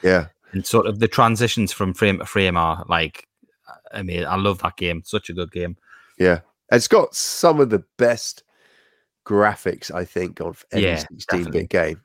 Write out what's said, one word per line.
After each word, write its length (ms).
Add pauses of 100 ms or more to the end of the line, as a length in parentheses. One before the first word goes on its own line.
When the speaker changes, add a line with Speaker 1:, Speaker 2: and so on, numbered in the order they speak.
Speaker 1:
Yeah. 240 (260)
Speaker 2:
and 120
sort 220
of 120
the 100
transitions 640
from 200
frame 260
to 60
frame 300
are, 320
like, 400 (680)
I 100
mean, 220
I 120
love 220
that 180
game. 260
Such 260
a 40
good 180
game. 240 (420)
Speaker 1:
Yeah. 220 (320)
It's 160
got 260
some 460
of 120
the 120 (140)
best 460 (840)
graphics, 680
I 120
think, 340
of 320
any 120
Speaker 2:
Yeah, 140
Speaker 1:
sixteen 420
Speaker 2:
definitely. 220
Speaker 1:
bit 80
game. 360